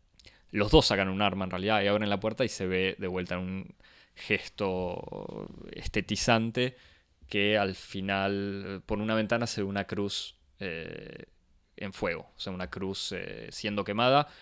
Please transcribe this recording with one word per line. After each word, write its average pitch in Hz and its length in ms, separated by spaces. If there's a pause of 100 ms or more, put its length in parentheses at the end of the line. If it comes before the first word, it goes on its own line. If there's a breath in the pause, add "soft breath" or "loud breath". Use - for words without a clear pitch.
(500 soft breath)
los 104 220
dos 151 160
sacan 98 220
un 95 120
arma 98 240
en 90 60
realidad 98 320
y 101 40
abren 104 220
la 101 100
puerta 110 240
y 110 60
se - 160
ve 92 320
de 98 100
vuelta 90 280
en 90 60
un 92 340 (400 soft breath)
gesto 90 1300 (240)
estetizante 113 1040 (520 soft breath)
que 104 300
al 98 180
final, 98 1120
por 107 100
una 110 160
ventana 110 320
se 113 160
ve 98 60
una 101 160
cruz, - 520 (240)
eh, 82 640 (500)
en 98 180
fuego, - 420
o - 40
sea, 98 120
una 92 200
cruz, 95 400
eh, - 400
siendo 104 320
quemada, 123 440 (140 loud breath)